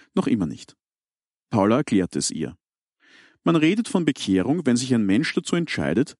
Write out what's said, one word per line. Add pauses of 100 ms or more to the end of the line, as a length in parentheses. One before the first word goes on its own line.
(140)
noch
immer
nicht. (760)
Paula
erklärte
es
ihr. (880)
Man
redet
von
Bekehrung,
wenn
sich
ein
Mensch
dazu
entscheidet,